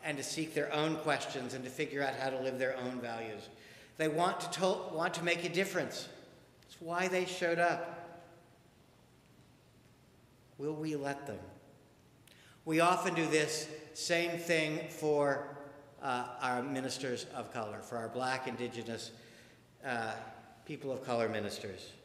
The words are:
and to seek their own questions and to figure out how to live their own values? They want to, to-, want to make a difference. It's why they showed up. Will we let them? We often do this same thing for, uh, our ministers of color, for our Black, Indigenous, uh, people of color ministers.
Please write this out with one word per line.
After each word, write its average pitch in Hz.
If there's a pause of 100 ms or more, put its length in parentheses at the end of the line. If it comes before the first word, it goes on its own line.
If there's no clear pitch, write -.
and 151
to 135
seek 156
their -
own 156
questions 135
and 127
to 127
figure 143
out 135
how 131
to 131
live 131
their 131
own 127
values? 113 (500)
They 160
want 170
to, - (100)
to-, 190
want 165
to 165
make 170
a 175
difference. 170 (560)
It's -
why 175
they 180
showed 170
up. - (2500)
Will 147
we 156
let 139
them? 101 (1200)
We 160
often 175
do 165
this 151 (280)
same 170
thing 160
for, 147 (440)
uh, 123 (140)
our 123
ministers 131
of 117
color, 104
for 120
our 113
Black, 127
Indigenous, 117 (720)
uh, 117 (520)
people 139
of 127
color 117
ministers. 104 (140)